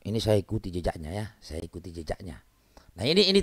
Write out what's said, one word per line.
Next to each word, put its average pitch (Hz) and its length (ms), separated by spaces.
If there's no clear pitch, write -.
ini 107 160
saya 104 240
ikuti 104 320
jejaknya 82 400
ya, 104 120
saya 80 240
ikuti 87 320
jejaknya. 85 480
Nah, 107 80
ini, 180 240
ini 196 120